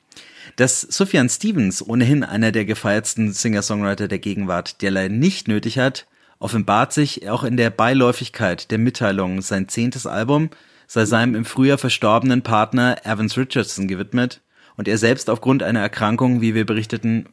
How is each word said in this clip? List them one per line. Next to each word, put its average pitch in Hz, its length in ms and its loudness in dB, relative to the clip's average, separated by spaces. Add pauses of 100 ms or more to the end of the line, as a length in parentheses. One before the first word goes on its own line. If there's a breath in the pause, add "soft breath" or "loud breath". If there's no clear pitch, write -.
(560 loud breath)
Dass - 260 2
Sufjan 175 480 2
Stevens, 156 560 -2
ohnehin 123 380 4
einer 110 280 0
der 107 140 0
gefeiertsten 107 680 0
Singer-Songwriter 104 720 -2
der 95 120 -4
Gegenwart, 92 640 -4
derlei 95 260 0
nicht 143 400 0
nötig 107 300 -2
hat, 131 280 0 (340 soft breath)
offenbart 107 520 0
sich 143 380 -2
auch 113 120 -2
in 123 140 -2
der 117 140 4
Beiläufigkeit 120 1000 0
der 110 80 0
Mitteilung, 98 640 0
sein 95 280 -4
zehntes 120 380 -4
Album 143 440 0 (380 soft breath)
sei 113 180 2
seinem 117 300 2
im 113 100 -4
Frühjahr 135 320 2
verstorbenen 120 640 2
Partner 120 640 2
Evans 107 340 -2
Richardson 110 500 -4
gewidmet 104 540 -4 (340 soft breath)
und 101 120 -6
er 107 100 0
selbst 117 320 0
aufgrund 127 320 2
einer 107 180 0
Erkrankung, 113 600 0
wie 113 120 2
wir 110 120 0
berichteten, 113 680 -2